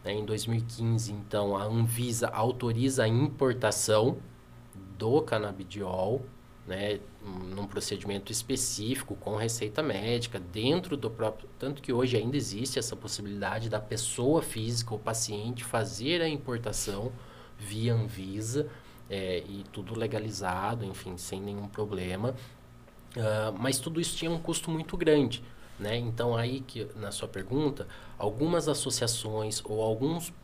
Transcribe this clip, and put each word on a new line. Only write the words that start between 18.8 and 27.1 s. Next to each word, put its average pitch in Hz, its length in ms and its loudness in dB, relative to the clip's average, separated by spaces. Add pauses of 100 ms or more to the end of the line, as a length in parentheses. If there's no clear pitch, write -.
É, 92 380 0
e 98 240 -8
tudo 107 260 -6
legalizado, 107 840 0
enfim, 92 340 -8
sem - 240 -6
nenhum 101 260 -6
problema. 101 680 -2 (840)
Ah, 107 400 2
mas 127 220 2
tudo 165 220 -2
isso - 160 -2
tinha 165 120 -2
um 165 80 2
custo 165 320 -2
muito 160 280 -2
grande, 151 440 6 (380)
né? 104 180 0
Então, 117 380 2
aí 123 240 2
que, 117 360 -8
na 104 160 -6